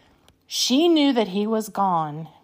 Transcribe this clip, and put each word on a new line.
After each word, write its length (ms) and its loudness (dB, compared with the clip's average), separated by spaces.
she 420 0
knew 240 4
that 160 0
he 180 -2
was 220 -4
gone 600 -4